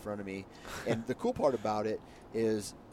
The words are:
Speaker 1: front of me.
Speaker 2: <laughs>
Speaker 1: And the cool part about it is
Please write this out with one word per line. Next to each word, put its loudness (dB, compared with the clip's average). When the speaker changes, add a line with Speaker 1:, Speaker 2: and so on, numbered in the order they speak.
Speaker 1:
front -2
of -6
me. -4
Speaker 2:
<laughs> -8
Speaker 1:
And 2
the 0
cool 2
part 4
about 2
it 0
is 2